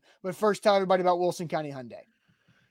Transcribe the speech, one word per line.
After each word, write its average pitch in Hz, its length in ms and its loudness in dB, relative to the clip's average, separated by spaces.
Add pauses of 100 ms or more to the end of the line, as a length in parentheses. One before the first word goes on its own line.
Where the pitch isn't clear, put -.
(240)
But 185 100 -6
first, 208 300 0
tell 202 120 4
everybody 185 260 2
about 180 180 2
Wilson 175 300 -4
County 151 220 -6
Hyundai. 120 320 -16 (680)